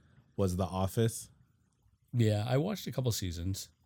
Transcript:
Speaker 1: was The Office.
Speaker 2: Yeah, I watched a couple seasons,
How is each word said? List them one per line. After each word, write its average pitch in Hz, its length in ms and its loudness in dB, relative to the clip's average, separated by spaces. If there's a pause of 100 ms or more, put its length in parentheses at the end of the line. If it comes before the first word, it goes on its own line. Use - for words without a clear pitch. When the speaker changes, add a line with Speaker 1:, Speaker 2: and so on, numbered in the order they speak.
(380)
Speaker 1:
was 95 180 2
The 92 100 2
Office. 95 640 0 (840)
Speaker 2:
Yeah, 107 340 4
I 123 100 2
watched 185 300 -4
a - 60 -6
couple 127 180 0
seasons, 90 560 -4 (180)